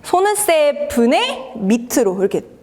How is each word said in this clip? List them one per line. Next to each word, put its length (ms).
손은 320
세븐의 1200
밑으로 640
이렇게 220